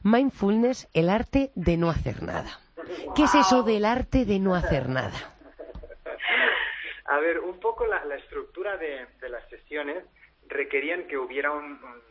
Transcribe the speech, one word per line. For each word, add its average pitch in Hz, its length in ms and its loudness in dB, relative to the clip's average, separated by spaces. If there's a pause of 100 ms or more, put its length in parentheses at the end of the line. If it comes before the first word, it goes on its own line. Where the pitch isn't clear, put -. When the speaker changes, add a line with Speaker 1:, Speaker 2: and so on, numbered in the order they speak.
Speaker 1:
Mindfulness, 233 880 2
el 165 160 4
arte 240 460 2
de 170 220 2
no 170 120 2
hacer - 320 -2
nada. - 380 -6 (560)
¿Qué 302 80 6
es - 120 6
eso 254 280 6
del 208 220 2
arte 240 400 2
de 196 140 2
no 190 140 2
hacer 151 340 0
nada? 127 460 -4 (1700)
Speaker 2:
A 143 140 2
ver, 170 200 0
un 180 200 -8
poco 226 260 -2
la, 190 200 -2
la 143 100 -6
estructura 180 640 -8
de, 143 280 -8 (160)
de 131 80 -12
las 120 200 -12
sesiones 147 540 -8 (440)
requerían 143 600 -4
que 143 100 -6
hubiera 135 340 -2
un, 147 320 -8
un... 120 280 -20